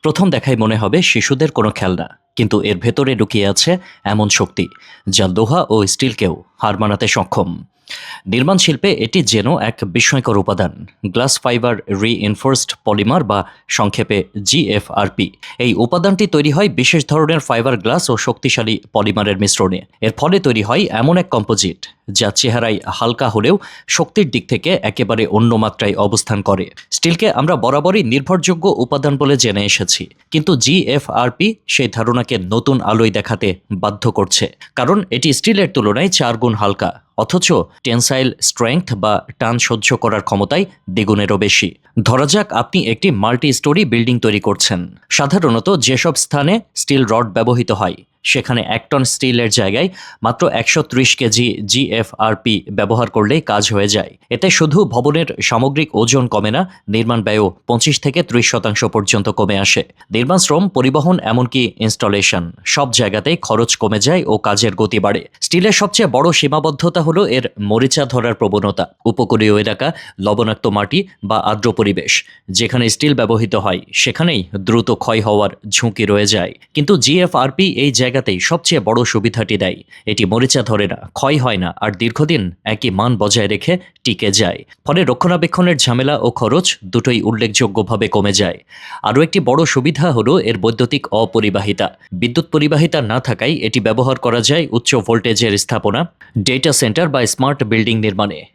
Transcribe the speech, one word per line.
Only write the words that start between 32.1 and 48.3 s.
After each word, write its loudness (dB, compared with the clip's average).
নতুন 2
আলোয় 2
দেখাতে -2
বাধ্য -4
করছে, -2
কারণ 2
এটি 0
স্টিলের 2
তুলনায় 2
চার 0
গুণ 0
হালকা, -2
অথচ 0
টেনসাইল 0
স্ট্রেংথ 0
বা 0
টান -2
সহ্য -2
করার 0
ক্ষমতায় 0
দ্বিগুণেরও 2
বেশি। 0
ধরা 2
যাক 0
আপনি -2
একটি 0
মাল্টি 0
স্টোরি 0
বিল্ডিং 0
তৈরি 2
করছেন। -2
সাধারণত 2
যেসব 0
স্থানে 0
স্টিল 0
রড 0
ব্যবহৃত 2
হয় -2
সেখানে 0